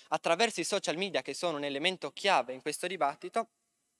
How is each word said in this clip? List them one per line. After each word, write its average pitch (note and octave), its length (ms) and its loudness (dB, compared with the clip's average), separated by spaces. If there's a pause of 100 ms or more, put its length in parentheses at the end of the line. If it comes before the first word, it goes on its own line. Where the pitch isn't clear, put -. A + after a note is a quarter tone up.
attraverso F3 520 2
i D#3+ 40 -2
social F3+ 320 0
media F3 240 -2
che C#3 140 -6
sono D#3+ 240 -2
un C#3+ 60 -2
elemento D3 460 -2
chiave C3 440 2
in C3 80 -12
questo D3+ 240 -4
dibattito, F3+ 640 -2 (520)